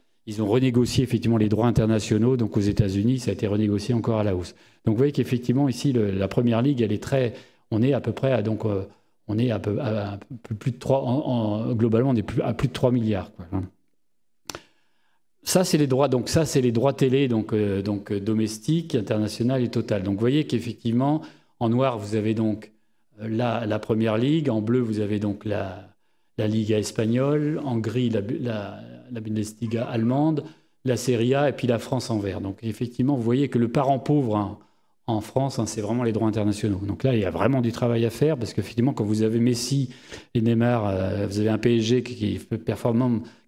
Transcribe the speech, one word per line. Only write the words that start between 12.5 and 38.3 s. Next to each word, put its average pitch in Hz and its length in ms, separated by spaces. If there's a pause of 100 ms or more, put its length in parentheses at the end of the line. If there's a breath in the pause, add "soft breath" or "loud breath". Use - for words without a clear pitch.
plus 127 160
de - 60
trois 123 180
milliards, 107 400
quoi, 87 220
hein. 95 80 (1800 loud breath)
Ça, 180 200
c'est 165 140
les 147 80
droits, 135 220
donc 127 200
ça, 160 160
c'est 139 160
les 123 120
droits 127 200
télé, 135 340
donc, 110 280
euh, 101 260
donc, 101 320
euh, 101 80
domestiques, 110 720
international 117 680
et 117 80
total. 110 320
Donc 98 140
vous 101 40
voyez 139 240
qu'effectivement, 123 800 (360 loud breath)
en 117 120
noir, 123 280
vous 104 180
avez 107 180
donc, 107 360 (520)
euh, 110 60
la, 113 360
la 107 140
première 110 400
ligue, 139 320
en 110 100
bleu, 120 200
vous 110 200
avez 104 200
donc 104 260
la, 95 420 (480)
la 107 100
Liga 107 320
espagnole, 139 840
en 123 140
gris, 113 320
la, 107 100 (200)
la, 107 400 (300)
la 117 120
Bundesliga 107 640
allemande, 135 600 (400 loud breath)
la 123 140
Serie 123 360
A 143 140
et 123 40
puis - 140
la 117 120
France 123 320
en 110 80
vert. 95 240
Donc 98 200
effectivement, 123 540
vous 120 60
voyez 131 260
que 127 100
le 117 100
parent 135 300
pauvre, 131 380
hein, 101 220 (480 soft breath)
en 110 160
France, 135 360
hein, 113 60
c'est 107 160
vraiment 113 240
les 113 80
droits 110 160
internationaux. 104 580
Donc 98 160
là, 131 120
il 110 60
y 98 40
a 90 60
vraiment 117 320
du 117 100
travail 117 320
à 113 60
faire 151 260